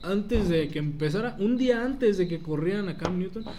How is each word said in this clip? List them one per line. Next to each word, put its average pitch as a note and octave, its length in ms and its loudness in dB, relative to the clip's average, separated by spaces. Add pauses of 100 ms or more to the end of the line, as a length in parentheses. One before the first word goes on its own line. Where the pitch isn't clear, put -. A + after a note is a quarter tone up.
antes G3+ 440 2
de D#3+ 220 2
que D#3 80 -6
empezara, D3+ 600 -2
un A3+ 180 2
día A#3+ 260 4
antes B3 360 2
de F3 80 2
que E3 120 -4
corrieran E3 480 -2
a E3 80 -4
Cam - 220 -4
Newton, F#3 260 -4 (160)